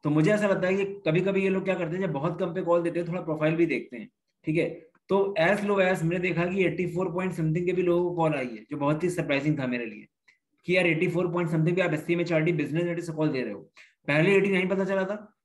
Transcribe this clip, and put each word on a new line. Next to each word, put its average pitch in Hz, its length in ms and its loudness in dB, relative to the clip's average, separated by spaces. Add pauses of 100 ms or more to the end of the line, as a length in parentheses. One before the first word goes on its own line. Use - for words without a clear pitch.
तो 151 60 0
मुझे 156 220 4
ऐसा 208 160 2
लगता 180 200 2
है 190 80 2
कि 196 80 0 (220)
कभी-कभी 185 360 2
ये 196 60 2
लोग 190 160 0
क्या 185 100 0
करते 175 220 -4
हैं, 190 60 -2
जब 175 100 -2
बहुत 156 280 -4
कम 175 140 -2
पे 185 80 -4
कॉल 170 200 2
देते 170 180 -2
हैं, 165 80 -6
थोड़ा 180 120 -4
प्रोफाइल 156 360 0
भी 165 100 4
देखते 123 300 -4
हैं, 107 120 -14 (380)
ठीक 156 100 0
है। 156 120 0 (400)
तो 196 140 2 (180)
as 202 240 2
low 202 200 0
as 185 180 0
मैंने 170 160 0
देखा 175 280 0
कि 185 180 0
एटी 170 300 0
फ़ोर 180 180 -2
पॉइंट 185 200 -2
समथिंग 165 340 0
के 185 60 0
भी 180 100 0
लोगों 175 280 2
को 156 60 -6
कॉल 156 180 2
आई 131 120 -4
है, 110 240 -12
जो 147 60 -8
बहुत 151 280 0
ही 175 60 2
सरप्राइजिंग 143 480 0
था 131 80 -4
मेरे 123 200 -4
लिए 107 200 -14 (600)
कि 180 100 2
यार 180 100 2
एटी 165 220 2
फ़ोर 170 240 0
पॉइंट 175 180 0
समथिंग 165 260 2
पे 185 60 0
आप 165 120 0
एससीएम 170 260 -2
एचआरडी 165 320 2
बिजनेस 147 300 -2
एनालिटिक्स 170 240 -4
से 160 60 -8
कॉल 151 200 0
दे 127 100 -2
रहे 110 100 -6
हो। 95 80 -10 (480)
पहले 156 280 4
एटी 196 160 4
नाइन 185 160 2
पता 190 160 0
चला 190 200 -2
था 208 140 -6 (260)